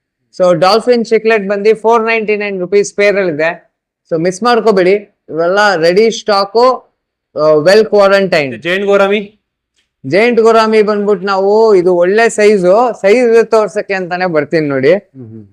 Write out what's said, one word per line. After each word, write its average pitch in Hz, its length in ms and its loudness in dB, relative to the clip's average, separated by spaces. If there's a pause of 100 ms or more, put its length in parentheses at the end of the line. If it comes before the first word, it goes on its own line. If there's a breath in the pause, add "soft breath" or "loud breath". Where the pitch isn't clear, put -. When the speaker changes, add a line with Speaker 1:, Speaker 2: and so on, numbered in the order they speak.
(420)
Speaker 1:
So 180 180 2
ಡಾಲ್ಫಿನ್ 220 460 0
ಚಿಕ್ಲೆಟ್ 220 420 -2
ಬಂದು 202 280 0
ಫೋರ್ 220 280 0
ನೈಂಟಿ 220 340 -2
ನೈನ್ 202 220 -8
ರುಪೀಸ್ 190 340 -2
ಪೇರ್ 202 240 0
ಅಲ್ಲಿ 185 160 -2
ಇದೆ. 165 400 -6 (400)
So 160 80 -2
ಮಿಸ್ 185 220 -4
ಮಾಡ್ಕೋಬೇಡಿ, 208 480 2 (380)
ಇವೆಲ್ಲ 185 460 0
ರೆಡಿ 180 360 2
ಸ್ಟಾಕು, 220 760 -2 (500)
ಆ, - 20 -6
well 156 420 4
quarantined. 196 760 0
Speaker 2:
ಜೈಂಟ್ 175 300 -6
ಗೋರಾಮಿ? 202 540 -2 (680)
Speaker 1:
ಜೈಂಟ್ 220 340 2
ಗೋರಾಮಿ 220 400 2
ಬಂದ್ಬಿಟ್ಟು 202 460 -2
ನಾವು, 202 480 0
ಇದು 180 200 2
ಒಳ್ಳೆ 202 340 2
ಸೈಜು, 208 720 0
ಸೈಜ್ 226 500 2
ತೋರ್ಸಕ್ಕೆ 208 420 -2
ಅಂತಾನೆ 180 320 -6
ಬರ್ತೀನಿ 156 420 -2
ನೋಡಿ. 139 260 0
Speaker 2:
ಹ್ಮ್, 131 340 -6
ಹ್ಮ್. 110 260 -20